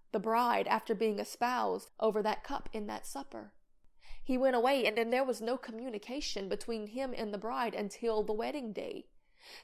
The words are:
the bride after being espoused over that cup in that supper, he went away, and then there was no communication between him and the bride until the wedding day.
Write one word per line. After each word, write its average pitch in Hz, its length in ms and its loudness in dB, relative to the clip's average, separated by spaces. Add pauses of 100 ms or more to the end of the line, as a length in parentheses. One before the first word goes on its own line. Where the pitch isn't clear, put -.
(120)
the 220 80 2
bride 226 480 4
after 220 260 2
being 214 260 2
espoused 214 680 0 (120)
over 214 200 4
that 214 220 2
cup - 300 -4
in 214 140 -4
that 214 200 -6
supper, 226 460 -10 (680)
he 254 160 0
went 254 200 6
away, 247 280 4
and 214 120 4
then 233 120 2
there 247 140 4
was 247 160 0
no 233 180 -2
communication 226 920 -6
between 214 380 -4
him 254 280 -4
and 214 180 -4
the 202 40 -2
bride 233 360 -2
until 214 500 0
the 208 100 -2
wedding 240 400 -2
day. - 340 -6 (560)